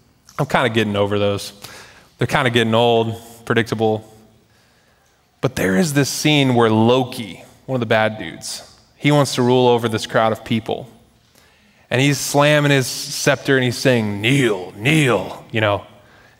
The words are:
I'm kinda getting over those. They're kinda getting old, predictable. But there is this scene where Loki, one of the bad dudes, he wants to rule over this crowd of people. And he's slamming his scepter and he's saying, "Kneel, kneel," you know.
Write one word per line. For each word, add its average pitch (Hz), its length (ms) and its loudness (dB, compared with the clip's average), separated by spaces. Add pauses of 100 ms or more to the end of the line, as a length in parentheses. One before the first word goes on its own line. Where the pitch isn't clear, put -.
(380)
I'm 147 80 -2
kinda 147 220 0
getting 110 260 0
over 101 240 0
those. 101 340 -2 (640)
They're 123 120 -2
kinda 135 220 0
getting 113 260 2
old, 113 440 2 (240)
predictable. 113 640 -2 (1300)
But - 160 -4
there 185 200 -2
is 165 180 0
this 143 140 0
scene 143 460 0
where 117 160 4
Loki, 113 720 0 (240)
one 135 80 -6
of 123 60 -2
the 113 60 -4
bad 110 340 0
dudes, - 420 -14 (340)
he 143 140 0
wants 147 240 2
to 127 80 0
rule 127 240 4
over 120 220 2
this 110 180 -4
crowd 113 240 0
of 104 140 -6
people. - 440 -6 (1000)
And 123 100 0
he's 143 180 0
slamming 147 520 2
his 135 160 2
scepter - 680 -2
and 127 80 2
he's 123 120 -2
saying, 107 440 0
"Kneel, 107 560 0
kneel," 123 720 0
you 113 100 -2
know. 101 240 0 (560)